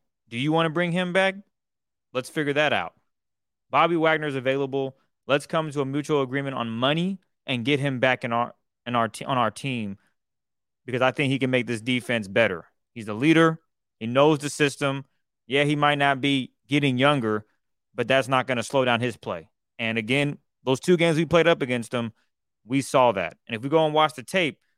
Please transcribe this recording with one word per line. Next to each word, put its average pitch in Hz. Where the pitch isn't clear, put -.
Do 117
you 143
wanna 165
bring 170
him 180
back? 190
Let's 123
figure 143
that 143
out. 87
Bobby 165
Wagner's 156
available. 135
Let's 143
come 156
to 143
a 135
mutual 143
agreement 135
on 117
money 151
and 123
get 143
him 135
back 127
in 120
our, 117
in 120
our 113
te-, -
on 135
our 113
team, 110
because 123
I 127
think 135
he 135
can 127
make 123
this 117
defense 117
better. 98
He's 113
the 107
leader. 160
He 113
knows 143
the 143
system. 139
Yeah, 139
he 147
might 147
not 139
be 135
getting 139
younger, 123
but 120
that's 131
not 127
gonna 123
slow 135
down 120
his 120
play. 87
And 113
again, 135
those 127
two 180
games 165
we 165
played 160
up 170
against 123
him, 117
we 131
saw 123
that. 87
And 117
if 107
we 139
go 160
and 151
watch 151
the 127
tape, 170